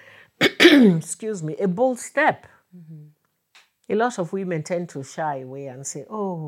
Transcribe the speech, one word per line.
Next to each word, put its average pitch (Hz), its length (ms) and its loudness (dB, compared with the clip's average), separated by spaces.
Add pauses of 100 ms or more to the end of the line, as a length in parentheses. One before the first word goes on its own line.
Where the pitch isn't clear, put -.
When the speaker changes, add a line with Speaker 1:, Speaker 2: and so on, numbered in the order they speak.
(140)
Speaker 1:
<clears throat> - 260 -20
excuse 214 1040 4
me, 156 160 -6
a 196 100 0
bold 240 320 0
step. 277 460 -2 (300)
Speaker 2:
Mm-hmm. 156 320 -20 (840)
Speaker 1:
A 202 40 2
lot 233 240 0
of 170 140 -4
women 180 280 -4
tend 175 280 -6
to 139 140 -10
shy 147 340 -6
away 131 300 -12
and 131 200 -14
say, 143 220 -12
"Oh, 185 380 -6